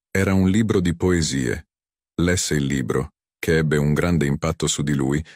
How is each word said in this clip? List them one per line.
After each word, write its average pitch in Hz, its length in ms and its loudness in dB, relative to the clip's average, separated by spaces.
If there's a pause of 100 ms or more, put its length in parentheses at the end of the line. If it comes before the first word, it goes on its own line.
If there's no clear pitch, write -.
Era 98 240 0
un 95 160 4
libro 104 300 2
di 87 160 0
poesie. 76 720 0 (540)
Lesse 87 340 0
il 73 80 0
libro, 65 520 -4 (220)
che 82 200 0
ebbe 78 180 0
un 73 180 2
grande 78 340 0
impatto 76 380 -2
su - 160 -2
di 73 120 0
lui, 69 280 -2 (140)